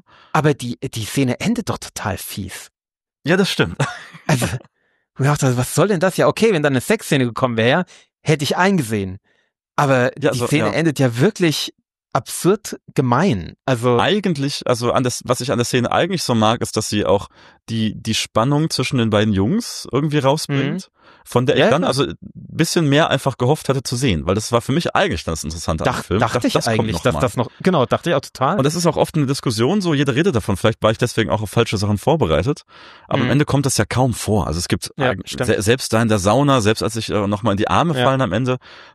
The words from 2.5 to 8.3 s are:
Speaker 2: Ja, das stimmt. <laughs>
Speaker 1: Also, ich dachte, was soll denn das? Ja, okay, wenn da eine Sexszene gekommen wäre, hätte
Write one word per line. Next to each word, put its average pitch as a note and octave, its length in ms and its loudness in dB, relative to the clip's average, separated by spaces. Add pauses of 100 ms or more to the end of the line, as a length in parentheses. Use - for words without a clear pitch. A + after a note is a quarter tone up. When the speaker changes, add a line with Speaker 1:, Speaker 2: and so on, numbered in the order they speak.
Speaker 2:
Ja, E3 120 2
das G3 120 2
stimmt. F2+ 280 -2
<laughs> - 500 -8
Speaker 1:
Also, B2+ 180 0 (720)
ich C3 60 0
dachte, C#3 320 2
was B2+ 180 -2
soll F3 140 4
denn G3 100 0
das? F3+ 180 0
Ja, C#3 100 4
okay, G#3+ 260 4
wenn D#3 100 0
da D3 60 4
eine C3 100 2
Sexszene D3 460 0
gekommen A#2+ 320 -2
wäre, C3 260 4 (380)
hätte D3+ 220 0